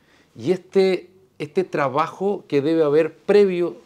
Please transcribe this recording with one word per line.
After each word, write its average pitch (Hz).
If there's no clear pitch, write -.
y 113
este, 185
este 156
trabajo 156
que 143
debe 160
haber 151
previo 190